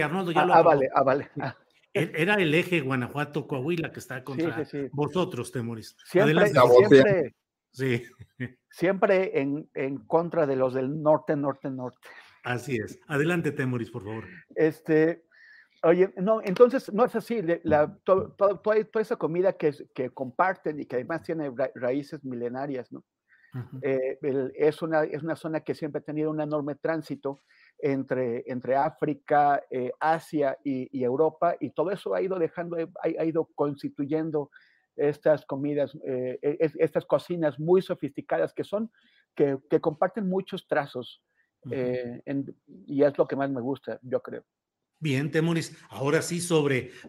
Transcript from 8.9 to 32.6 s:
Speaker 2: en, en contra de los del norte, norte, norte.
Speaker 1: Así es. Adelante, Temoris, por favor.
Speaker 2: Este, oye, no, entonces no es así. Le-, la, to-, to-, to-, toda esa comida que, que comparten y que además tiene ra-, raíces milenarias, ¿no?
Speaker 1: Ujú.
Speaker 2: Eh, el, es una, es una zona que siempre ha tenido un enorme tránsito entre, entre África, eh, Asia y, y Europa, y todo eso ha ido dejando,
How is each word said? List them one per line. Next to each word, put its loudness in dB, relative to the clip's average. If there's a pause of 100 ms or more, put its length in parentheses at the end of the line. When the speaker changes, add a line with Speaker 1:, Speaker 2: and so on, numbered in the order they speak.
Speaker 2:
en, -4
en -4
contra 0
de 0
los 0
del -4
norte, 2
norte, -4
norte. -12 (360)
Speaker 1:
Así -4
es. -6
Adelante, 0
Temoris, -4
por -12
favor. -10 (300)
Speaker 2:
Este, 2 (580)
oye, 4
no, 0
entonces 4
no 2
es -2
así. -4
Le-, 0
la, 2
to-, 2
to-, 2
to-, 2
toda -2
esa -4
comida 0
que, 0 (220)
que -4
comparten -2
y -10
que -8
además -4
tiene -6
ra-, -4
raíces -4
milenarias, -8
¿no? -16 (500)
Speaker 1:
Ujú. -12
Speaker 2:
Eh, -2
el, -2
es 2
una, 0
es -6
una -4
zona -6
que -6
siempre -6
ha -8
tenido -4
un -4
enorme -4
tránsito -6 (400)
entre, -2
entre -2
África, 2
eh, -4
Asia 0
y, -4
y -4
Europa, 0
y -6
todo -2
eso -6
ha 0
ido -2
dejando, -4